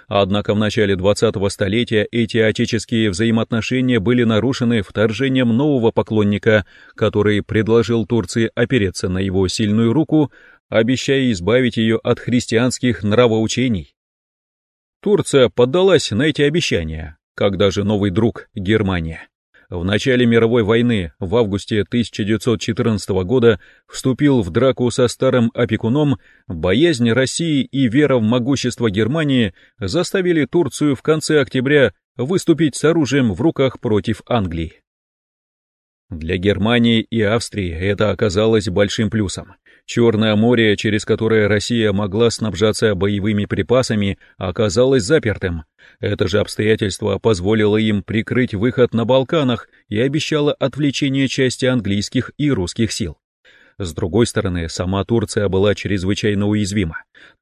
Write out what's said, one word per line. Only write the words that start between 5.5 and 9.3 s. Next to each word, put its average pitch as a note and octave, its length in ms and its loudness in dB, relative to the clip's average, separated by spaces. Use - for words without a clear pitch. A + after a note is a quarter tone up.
нового C3 340 2
поклонника, G#2+ 760 0
который G#2 480 0
предложил A2 640 0
Турции A2+ 480 -2
опереться G#2+ 540 0
на F#2 100 -2
его F#2+ 300 0